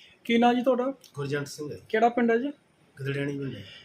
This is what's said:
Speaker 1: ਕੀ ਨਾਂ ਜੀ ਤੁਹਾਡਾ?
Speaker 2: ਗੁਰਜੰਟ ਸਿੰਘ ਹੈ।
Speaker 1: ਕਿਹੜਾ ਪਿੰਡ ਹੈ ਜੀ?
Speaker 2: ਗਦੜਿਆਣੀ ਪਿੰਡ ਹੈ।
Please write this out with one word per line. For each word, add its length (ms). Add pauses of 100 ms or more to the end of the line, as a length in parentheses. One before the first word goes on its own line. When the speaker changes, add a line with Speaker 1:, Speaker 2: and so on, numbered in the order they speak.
(240)
Speaker 1:
ਕੀ 140
ਨਾਂ 160
ਜੀ 80
ਤੁਹਾਡਾ? 320 (200)
Speaker 2:
ਗੁਰਜੰਟ 340
ਸਿੰਘ 240
ਹੈ। 60 (120)
Speaker 1:
ਕਿਹੜਾ 200
ਪਿੰਡ 220
ਹੈ 60
ਜੀ? 120 (520)
Speaker 2:
ਗਦੜਿਆਣੀ 380
ਪਿੰਡ 160
ਹੈ। 100 (200)